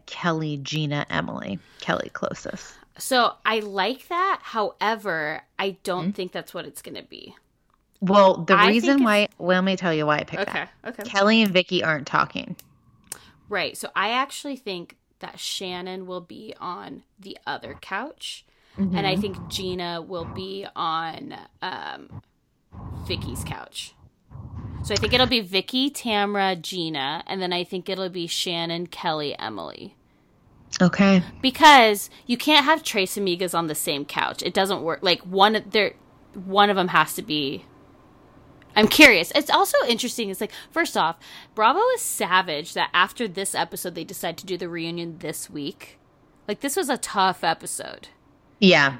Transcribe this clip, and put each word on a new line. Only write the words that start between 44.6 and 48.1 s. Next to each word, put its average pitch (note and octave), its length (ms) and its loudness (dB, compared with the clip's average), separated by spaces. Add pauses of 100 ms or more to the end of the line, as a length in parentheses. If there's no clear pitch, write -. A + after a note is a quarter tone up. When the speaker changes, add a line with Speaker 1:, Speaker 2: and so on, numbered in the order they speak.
Speaker 2:
reunion E3+ 500 -8
this D3+ 300 -10
week. - 520 -12 (480)
Like, G#3 100 -6
this C#4 160 -4
was F4+ 140 -2
a C4 100 0
tough F#3+ 460 0
episode. - 640 -6 (520)